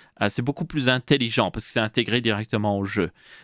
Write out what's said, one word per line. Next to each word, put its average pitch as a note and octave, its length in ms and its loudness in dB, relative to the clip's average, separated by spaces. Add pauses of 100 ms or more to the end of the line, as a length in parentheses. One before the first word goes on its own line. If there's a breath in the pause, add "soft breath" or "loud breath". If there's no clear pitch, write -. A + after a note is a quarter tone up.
(200 soft breath)
Euh, G2+ 80 2
c'est A#2+ 140 -2
beaucoup C#3+ 240 -2
plus C3+ 240 0
intelligent A#2+ 600 2
parce - 140 -8
que - 80 -8
c'est A#2+ 80 0
intégré A2 400 0
directement G#2+ 580 0
au G2 60 -2
jeu. G2 260 0 (340 loud breath)